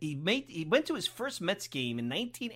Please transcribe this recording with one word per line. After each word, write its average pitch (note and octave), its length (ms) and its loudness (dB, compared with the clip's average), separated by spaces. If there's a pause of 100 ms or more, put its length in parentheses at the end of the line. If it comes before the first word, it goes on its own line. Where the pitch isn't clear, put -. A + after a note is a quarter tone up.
He D3+ 160 0
made, G3+ 320 2
he D#3+ 160 -4
went B3+ 220 6
to D#4 100 0
his F#3 100 -2
first - 340 -4
Mets G3 280 0
game A#2+ 320 -2
in A#2+ 80 0
nineteen A#3 480 -4